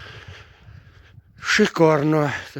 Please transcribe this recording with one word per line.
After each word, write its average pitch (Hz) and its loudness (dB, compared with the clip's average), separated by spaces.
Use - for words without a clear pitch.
Шикарно. 156 2